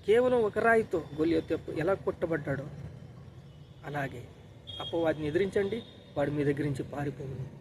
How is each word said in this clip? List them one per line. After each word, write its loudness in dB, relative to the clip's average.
కేవలం 6
ఒక 2
రాయితో 4
గొల్యోతు 2
ఎలా 2
కొట్టబడ్డాడో -2
అలాగే -6
అపవాదిని 0
ఎదిరించండి, 2
వాడు 2
మీ 0
దగ్గర 2
నుంచి -2
పారిపోవును. -6